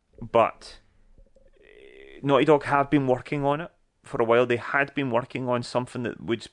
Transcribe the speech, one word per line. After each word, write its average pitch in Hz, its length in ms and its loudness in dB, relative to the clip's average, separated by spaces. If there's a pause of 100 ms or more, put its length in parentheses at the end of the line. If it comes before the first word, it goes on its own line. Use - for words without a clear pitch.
(220)
but, - 560 -2 (840)
eh, 65 580 -20
Naughty 127 240 2
Dog 147 200 4
have 139 260 0
been 139 160 2
working 127 360 -2
on 143 180 -2
it 175 100 -14 (320)
for - 180 -6
a 117 40 2
while. 117 200 4
They 120 120 0
had 139 360 -2
been 139 160 -4
working 123 400 -4
on 123 140 -2
something 127 400 -6
that - 180 -8
would, 98 320 -4